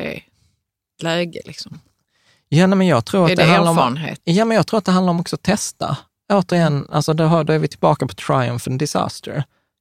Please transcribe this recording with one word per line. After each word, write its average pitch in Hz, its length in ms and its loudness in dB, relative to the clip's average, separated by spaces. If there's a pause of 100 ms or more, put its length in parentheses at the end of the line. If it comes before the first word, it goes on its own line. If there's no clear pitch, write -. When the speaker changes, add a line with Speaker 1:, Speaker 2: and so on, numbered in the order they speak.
(160)
Speaker 1:
är - 80 -16 (800)
läge 165 440 -4
liksom? - 340 -18 (680)
Speaker 2:
Ja, 170 180 4
nej, 196 100 2
men 190 100 4
jag 127 180 2
tror 190 200 2
att 165 60 4
Speaker 1:
Är 185 40 0
Speaker 2:
det - 80 2
Speaker 1:
det 165 60 4
Speaker 2:
handlar 170 220 4
om 165 60 2
Speaker 1:
erfarenhet? 139 460 -2
Speaker 2:
Ja, 190 220 2
men 226 120 2
jag 170 100 2
tror 220 100 -2
att 208 80 -2
det 190 60 0
handlar 185 200 2
om 170 80 -2
också - 160 -6
att - 80 -14
testa. - 540 -4 (360)
Återigen, 170 580 2
alltså 151 220 0
det 160 100 0
har, 160 200 4
då 156 100 0
är 156 60 2
vi 151 80 -2
tillbaka 151 400 0
på - 60 -10
triumph 123 560 -2
and 127 100 -4
disaster. - 640 -4 (380)